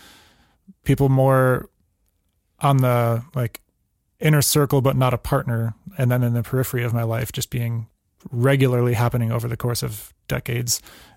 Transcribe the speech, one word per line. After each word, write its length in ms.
people 260
more 600
on 180
the, 460
like, 280
inner 220
circle, 400
but 140
not 180
a 40
partner. 560
And 140
then 120
in 100
the 100
periphery 400
of 100
my 100
life, 280
just 180
being 380
regularly 640
happening 380
over 160
the 100
course 260
of 300
decades. 540